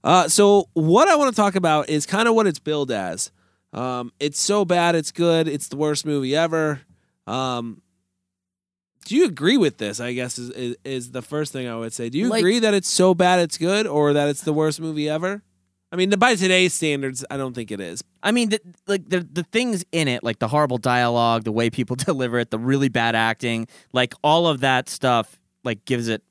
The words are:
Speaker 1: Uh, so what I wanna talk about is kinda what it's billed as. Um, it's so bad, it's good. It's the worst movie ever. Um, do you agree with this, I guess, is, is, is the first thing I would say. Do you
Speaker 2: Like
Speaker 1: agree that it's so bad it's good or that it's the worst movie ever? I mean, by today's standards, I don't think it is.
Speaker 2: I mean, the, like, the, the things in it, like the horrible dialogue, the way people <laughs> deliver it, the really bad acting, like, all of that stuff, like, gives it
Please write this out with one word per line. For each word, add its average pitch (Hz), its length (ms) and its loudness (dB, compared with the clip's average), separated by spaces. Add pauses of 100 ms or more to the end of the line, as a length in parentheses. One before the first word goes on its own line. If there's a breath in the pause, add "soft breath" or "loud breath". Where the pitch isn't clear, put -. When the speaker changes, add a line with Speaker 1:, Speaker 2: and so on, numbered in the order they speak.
Speaker 1:
Uh, 165 260 4
so 202 440 4
what 175 360 4
I 349 80 6
wanna 277 160 2
talk 202 220 0
about 156 340 0
is 151 180 -2
kinda 226 260 0
what 220 140 4
it's 165 120 -2
billed 147 320 -4
as. 95 400 -6 (420)
Um, 123 460 -8
it's 143 220 -4
so 202 240 2
bad, 170 300 2
it's 160 180 -2
good. 165 340 2
It's 147 220 -6
the 139 80 -12
worst 151 300 -2
movie 139 280 -2
ever. 156 460 0 (460)
Um, 120 560 -6 (1200)
do 202 100 -8
you 339 120 6
agree 185 300 2
with 170 220 2
this, 104 220 -6
I 123 140 -6
guess, 123 240 -6
is, 123 120 -12
is, 120 340 -8
is 127 280 -10
the 127 100 -8
first 151 300 -6
thing 127 160 -8
I 117 80 -8
would 113 160 -8
say. 117 160 -8
Do 135 100 -4
you 233 100 0
Speaker 2:
Like 220 120 0
Speaker 1:
agree 214 200 2
that 214 140 2
it's 190 140 -2
so 185 260 4
bad 180 260 4
it's 165 180 -2
good 196 280 0
or 147 280 2
that 147 140 2
it's 143 140 -4
the 156 100 -2
worst 156 280 0
movie 151 280 -4
ever? 180 340 -4 (500)
I 170 40 -6
mean, 190 140 2
by 220 240 4
today's 185 400 2
standards, 139 560 -4
I 139 60 -8
don't 131 180 -6
think 117 160 -10
it 101 100 -6
is. 90 220 -10 (200)
Speaker 2:
I 208 100 0
mean, 240 160 2
the, 185 120 0 (280)
like, 196 200 -4
the, 180 120 0
the 160 240 -6
things 220 480 -2
in 160 160 0
it, 120 160 -4
like 110 160 -4
the 110 80 -2
horrible 135 300 0
dialogue, 120 680 2
the 110 80 -4
way 117 180 0
people 123 260 -4
<laughs> - 0 -
deliver 127 440 -2
it, 120 100 -4
the 113 80 -4
really 135 300 0
bad 117 260 0
acting, 113 540 -2 (240 soft breath)
like, 127 220 0 (100)
all 165 240 4
of 139 120 -2
that 131 280 0
stuff, 120 500 -2 (240)
like, 113 220 -6
gives 120 240 -2
it 110 220 -4